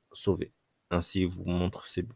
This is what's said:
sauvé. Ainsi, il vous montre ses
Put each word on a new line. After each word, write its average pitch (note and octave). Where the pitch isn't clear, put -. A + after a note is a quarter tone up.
sauvé. -
Ainsi, F2
il F#2
vous F2+
montre F2+
ses F2+